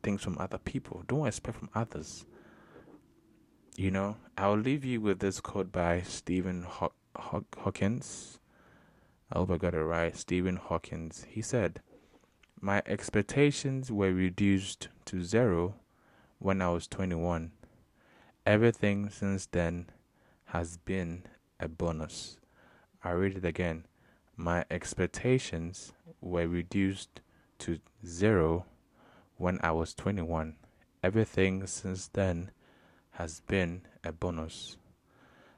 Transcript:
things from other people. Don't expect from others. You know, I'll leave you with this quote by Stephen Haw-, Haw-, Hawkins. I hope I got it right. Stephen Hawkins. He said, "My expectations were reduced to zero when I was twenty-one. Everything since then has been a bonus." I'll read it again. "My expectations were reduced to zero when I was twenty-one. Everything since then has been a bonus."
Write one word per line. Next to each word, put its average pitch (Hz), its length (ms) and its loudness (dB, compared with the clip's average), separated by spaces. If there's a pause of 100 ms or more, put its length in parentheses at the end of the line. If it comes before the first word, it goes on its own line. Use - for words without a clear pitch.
things 101 200 -2
from 90 160 -4
other 92 200 -4
people. - 480 -8
Don't 143 200 0
expect - 300 -4
from - 180 -12
others. - 520 -6 (1500)
You 98 140 0
know, 98 260 0 (200)
I'll 101 220 4
leave 135 260 0
you 127 160 -2
with 101 200 2
this 98 200 0
quote 92 320 -4
by 87 300 2
Stephen 90 600 -2
Haw-, 87 280 -4 (260)
Haw-, - 240 -6 (180)
Hawkins. - 800 -4 (920)
I - 60 0
hope 92 120 2
I 87 60 4
got 87 180 0
it 80 80 2
right. 82 340 0
Stephen 90 400 0
Hawkins. 82 720 -6
He 110 140 -8
said, 101 380 0 (800)
"My 98 260 2
expectations 131 1040 0
were 98 220 4
reduced 95 760 2 (180)
to 90 180 -4
zero 95 500 4 (640)
when 95 240 2
I 90 60 4
was 87 180 0
twenty-one. 85 640 -2 (960)
Everything 104 600 4
since 98 380 -2
then 87 440 -2 (540)
has 85 320 -4
been 90 480 -4 (340)
a 87 100 -4
bonus." 80 680 -4 (640)
I'll 90 120 -2
read 95 220 2
it 92 100 -4
again. 82 400 0 (500)
"My 87 340 0
expectations 90 1200 -2 (260)
were 87 260 0
reduced 95 760 0 (380)
to 82 200 -4 (260)
zero 87 600 4 (680)
when 90 260 0
I 85 100 4
was 82 220 0
twenty-one. 82 600 -2 (460)
Everything 95 640 4
since 92 420 -6
then 92 420 0 (600)
has 80 280 -8
been 92 460 0 (180)
a 85 80 -4
bonus." 82 640 -6 (800)